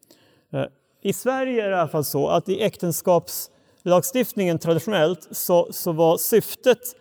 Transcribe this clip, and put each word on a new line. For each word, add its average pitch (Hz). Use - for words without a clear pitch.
Eh, 135
i 196
Sverige 262
är 202
det 190
i -
alla 165
fall 151
så 143
att 170
i 190
äktenskapslagstiftningen 175
traditionellt 170
så, 175
så 170
var 165
syftet -